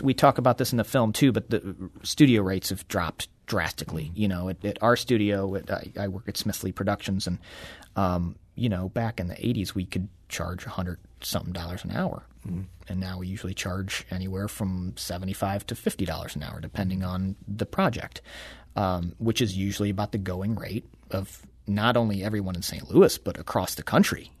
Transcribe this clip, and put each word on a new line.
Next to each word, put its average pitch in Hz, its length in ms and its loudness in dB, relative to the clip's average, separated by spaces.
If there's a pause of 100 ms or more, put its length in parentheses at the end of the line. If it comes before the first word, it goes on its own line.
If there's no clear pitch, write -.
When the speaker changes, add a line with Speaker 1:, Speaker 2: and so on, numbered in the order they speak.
Speaker 1:
we 135 120 4
talk 139 240 6
about 123 200 4
this 127 160 0
in 120 40 2
the 110 60 4
film 113 300 4
too, 135 180 6
but 107 180 -2
the 101 260 -2 (260)
studio 123 400 8
rates 95 280 0
have 95 180 -4
dropped 85 400 -2 (180)
drastically. 80 600 -2
Speaker 2:
Mm-hmm. 87 160 -6
Speaker 1:
You 104 60 4
know, 92 220 0
at, 90 160 -6
at 101 160 -2
our 117 140 6
studio, 101 600 2
at, - 160 -6
I, - 280 -4
I 101 80 -2
work 95 200 -8
at 101 100 -6
Smith - 260 -2
Lee 95 80 -2
Productions, 98 560 -2
and, 90 100 0 (580)
um, 90 400 2 (200)
you 120 140 0
know, 92 200 -2
back 113 300 -2
in 90 80 -2
the - 200 -6
eighties, 107 260 0
we 92 120 -2
could 92 220 -2 (220)
charge 87 360 -6
a 120 40 -10
hundred 90 300 -4 (220)
something - 320 -4
dollars 87 300 -6
an - 80 -6
hour. 170 320 -2 (240)
Speaker 2:
Mm-hmm. 92 140 -4 (280)
Speaker 1:
And 92 100 -2
now 92 200 -4
we 92 80 -6
usually 92 260 -6
charge 95 580 -4
anywhere 95 360 -4
from 92 480 -2
seventy-five 95 720 -2
to 117 80 -6
fifty - 300 -2
dollars 80 300 -6
an 76 80 -4
hour, - 180 -8
depending 95 420 -2
on 92 320 -2 (120)
the 104 180 -4
project, - 560 -2 (540)
um, 90 420 0
which 113 240 2
is 95 160 0
usually 98 320 0
about 104 220 -2
the 117 80 -2
going 95 360 -2
rate - 300 -6 (240)
of 98 320 -6 (240)
not 107 320 4
only 104 260 2
everyone 101 320 -2
in 85 60 -6
Saint - 300 -8
Louis, 165 260 8
but - 220 -6
across - 360 -2
the - 80 -8
country. - 460 2 (100)